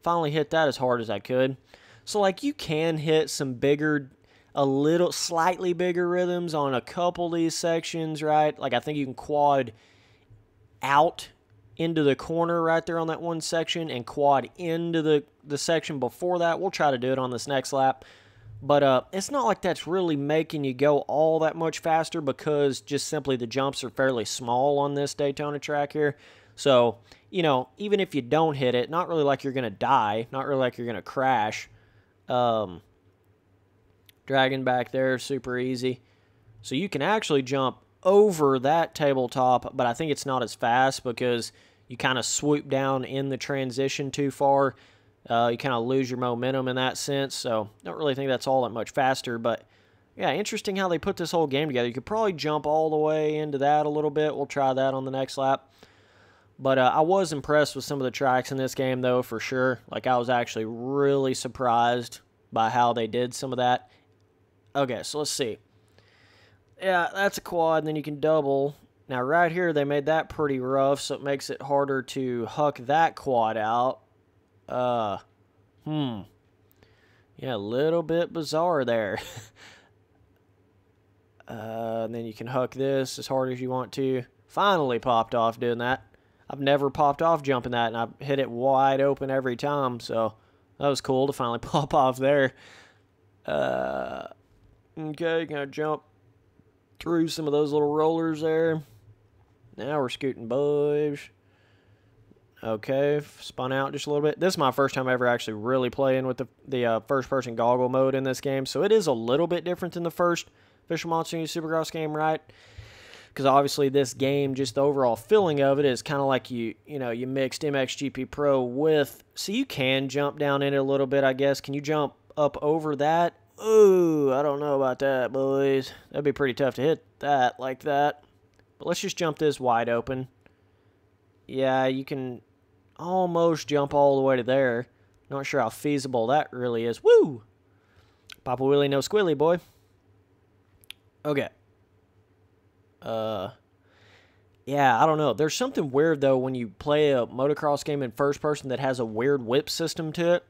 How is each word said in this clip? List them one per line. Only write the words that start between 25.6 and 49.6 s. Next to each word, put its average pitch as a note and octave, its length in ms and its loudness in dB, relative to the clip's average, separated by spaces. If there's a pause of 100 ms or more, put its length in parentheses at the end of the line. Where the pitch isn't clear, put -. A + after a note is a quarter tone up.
here. D3 260 0 (380)
So, A#2+ 440 4 (320)
you F#3 100 -2
know, C3+ 280 2 (100)
even G3+ 200 0
if F#3 140 -4
you C#3 80 -2
don't D3+ 320 2
hit B2+ 220 0
it, B2 160 -2
not E3 180 -2
really E3 140 0
like C#3 200 0
you're C3+ 100 -4
gonna B2 180 -4
die, A2+ 600 2
not C3+ 140 -6
really C3+ 140 -2
like B2 180 0
you're A#2+ 80 -8
gonna G#2+ 160 -6
crash. B2 680 0 (600)
Um, A2 540 0 (1400)
dragon C3+ 380 0
back B2+ 280 0
there, C3 280 0
super B2+ 400 -6
easy. B2+ 420 -4 (600)
So - 100 -8
you F#3 160 -2
can C#3 140 -4
actually E3 400 0
jump C3 340 -2 (240)
over F#3 560 4
that D#3 380 0
tabletop, B2+ 840 0
but B2+ 80 2
I A#2 80 0
think D#3+ 180 -4
it's - 140 -4
not C3 160 0
as G#2+ 140 -6
fast C3 480 2
because A#2+ 480 -2 (360)
you B2 100 -16
kinda C3 260 0
swoop D3 440 -2
down C3+ 360 -2
in C3+ 260 -6
the C3 80 -4
transition C3+ 720 -4
too C#3 220 -2
far. C#3 420 2 (560)
Uh, A#2+ 220 2
you A#2+ 60 -4
kinda C3 200 -2
lose B2+ 320 0
your B2 100 -6
momentum B2+ 480 -2
in B2+ 100 -2
that B2+ 200 -2
sense, C#3 380 -4
so A2 340 -4 (140)
don't E3+ 140 -10
really D3 180 0
think C#3 120 -4
that's B2+ 200 -2
all C3 160 2
that A2+ 60 -4
much A2 200 -8
faster. C3 480 -2
But, A#2 240 -2 (540)